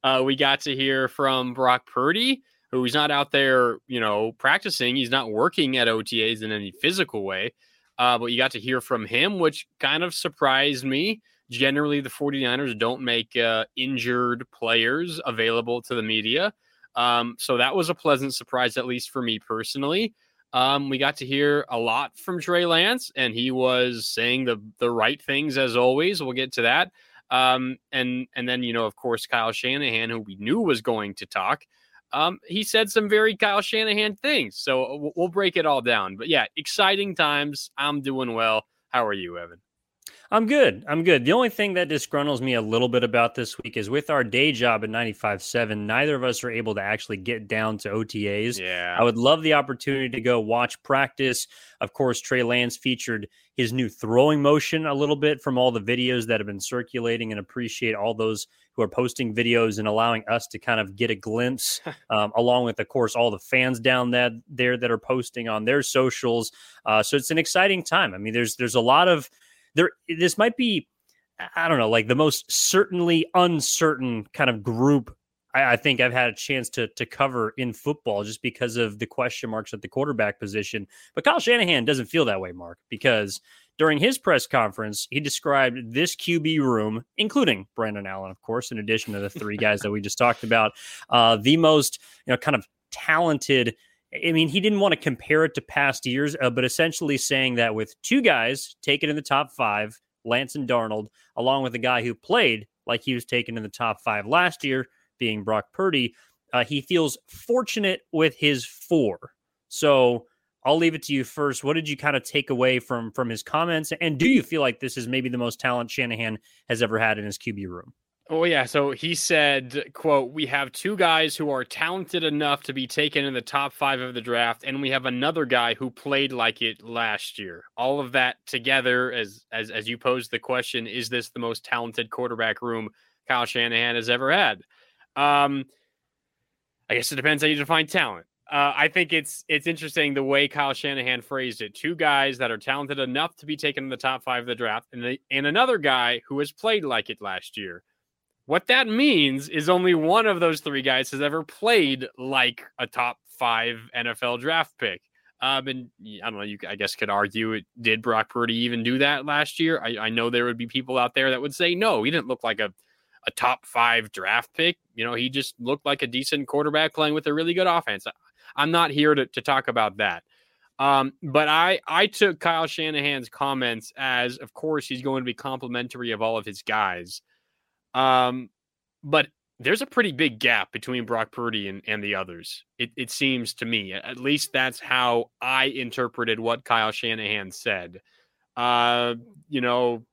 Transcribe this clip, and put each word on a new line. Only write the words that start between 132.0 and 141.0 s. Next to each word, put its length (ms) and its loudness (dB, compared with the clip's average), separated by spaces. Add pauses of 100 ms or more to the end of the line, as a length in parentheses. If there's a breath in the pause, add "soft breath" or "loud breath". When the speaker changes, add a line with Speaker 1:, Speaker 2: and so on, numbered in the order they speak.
Speaker 1:
quarterback 540 -4
room 260 -6 (380)
Kyle 180 0
Shanahan 480 0
has 160 -4
ever 220 2
had?" 300 2 (540 soft breath)
Um, 500 2 (1200)
I 60 0
guess 160 -2
it 60 -6
depends 260 0
how 40 4
you 80 2
define 300 2
talent. 400 -2 (260)
Uh, 240 2
I 120 2
think 260 0
it's, 340 -4
it's 200 0
interesting 480 -2
the 80 0
way 240 2
Kyle 260 -2
Shanahan 480 -4